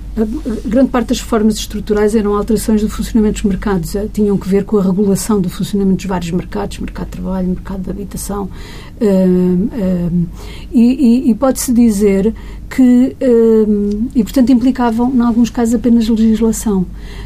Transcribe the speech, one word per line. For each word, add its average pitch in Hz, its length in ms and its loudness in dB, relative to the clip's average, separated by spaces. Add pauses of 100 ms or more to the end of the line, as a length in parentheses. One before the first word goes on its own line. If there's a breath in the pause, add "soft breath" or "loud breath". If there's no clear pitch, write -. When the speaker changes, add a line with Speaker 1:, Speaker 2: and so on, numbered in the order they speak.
(200)
Speaker 1:
a 226 480 -4
grande 254 220 2
parte 233 180 -2
das 240 120 -2
reformas 214 360 0
estruturais 208 580 -2
eram 208 220 0
alterações 208 460 0
do 214 60 -2
funcionamento 208 540 0
dos 202 80 0
mercados, 185 440 -2
eh, 202 180 -6
tinham 202 240 0
que - 120 -6
ver 196 160 2
com 214 140 -2
a 190 40 2
regulação 196 580 0
do 175 80 -2
funcionamento 196 500 -2
dos 185 80 -10
vários 180 260 -6
mercados, 196 480 -6
mercado - 260 -8
de - 60 -14
trabalho, 185 360 -6
mercado 190 340 -8
de 185 80 -8
habitação, 196 580 -8 (520 loud breath)
ehm, 185 680 2 (100)
ehm, 175 460 0 (480 loud breath)
e, 233 100 4 (460)
e, - 20 6
e 214 60 2
pode-se 262 360 0
dizer 214 640 4 (340 loud breath)
que, 254 520 4
ehm, 220 960 4
e 233 100 4
portanto 254 260 2
implicavam, 240 640 2
em 240 60 4
alguns 233 300 2
casos, 233 260 0
apenas 233 320 2
legislação. 220 680 2
Speaker 2:
Uhum. 180 80 0 (400 loud breath)